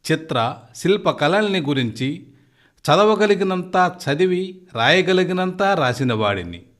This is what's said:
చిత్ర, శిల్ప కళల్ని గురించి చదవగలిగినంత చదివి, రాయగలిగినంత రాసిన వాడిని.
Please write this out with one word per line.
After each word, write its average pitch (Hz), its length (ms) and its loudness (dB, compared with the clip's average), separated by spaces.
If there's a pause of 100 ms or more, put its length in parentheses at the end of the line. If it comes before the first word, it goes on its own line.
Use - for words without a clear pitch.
(120)
చిత్ర, 139 420 -2 (220)
శిల్ప 180 340 0
కళల్ని 190 500 0
గురించి 135 680 -4 (520)
చదవగలిగినంత 185 1120 2 (120)
చదివి, 180 580 -2 (120)
రాయగలిగినంత 180 880 0
రాసిన 135 500 0
వాడిని. 95 500 -2 (180)